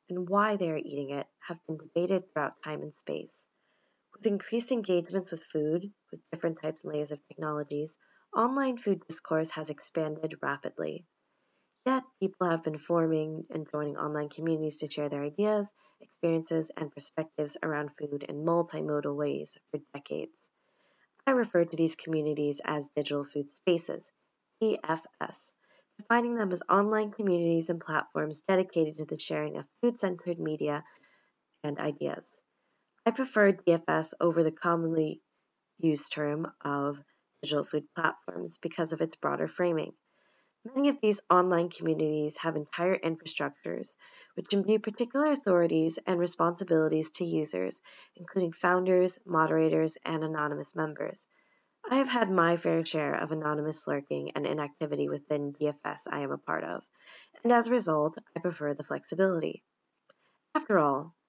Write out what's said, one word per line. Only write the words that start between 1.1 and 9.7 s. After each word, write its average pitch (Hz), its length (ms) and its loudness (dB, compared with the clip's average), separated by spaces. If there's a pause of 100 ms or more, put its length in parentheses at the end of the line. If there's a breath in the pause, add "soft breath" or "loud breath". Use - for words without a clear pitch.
have - 280 -12
been 160 120 -6
debated 180 520 -2
throughout - 320 -4
time 151 200 -8
and 147 160 -10
space. - 500 -10 (640)
With - 140 -2
increased 226 460 0
engagements 185 600 0
with 160 120 -8
food, 160 460 -2 (200)
with 160 100 -14 (100)
different 165 300 -2
types 160 240 -6
and 156 80 -8
layers 151 200 -2
of 143 160 -12
technologies, 151 680 -6 (400 soft breath)
online 262 400 2
food 208 320 0
discourse 160 440 -2
has 156 180 -8